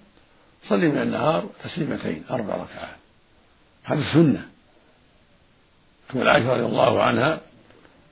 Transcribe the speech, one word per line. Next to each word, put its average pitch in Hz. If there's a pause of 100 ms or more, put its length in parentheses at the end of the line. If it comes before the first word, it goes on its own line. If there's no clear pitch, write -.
(680)
صلي 196
من 131
النهار 120 (140)
تسليمتين، 101
أربع 107
ركعات. - (880)
هذه 143
السنة. 139 (1600)
تقول 123
عائشة 127
رضي 120
الله 120
عنها: 123 (720)